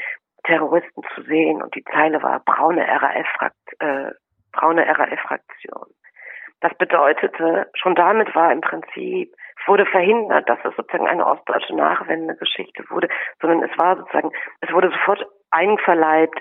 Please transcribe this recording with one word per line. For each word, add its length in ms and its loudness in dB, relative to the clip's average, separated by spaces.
Terroristen 580 0
zu 100 -14
sehen 380 0
und 140 -12
die 80 -14
Zeile 400 0
war 160 0
braune 480 2
R 160 0
A 100 0
F 140 -4
Frakt-, 420 -8
äh, 320 -4
braune 320 6
R 140 2
A 60 2
F 140 -4
Fraktion. 680 -12
Das 160 -2
bedeutete, 960 2
schon 200 0
damit 420 2
war 140 4
im 120 0
Prinzip, 720 -6
es 80 -10
wurde 180 6
verhindert, 640 2
dass 160 2
es 140 -4
sozusagen 300 -4
eine 180 2
ostdeutsche 500 -2
Nachwendegeschichte 1120 -4
wurde, 200 -2
sondern 280 0
es 80 -12
war 200 2
sozusagen, 340 -4
es 100 -8
wurde 180 4
sofort 360 -2
einverleibt 880 2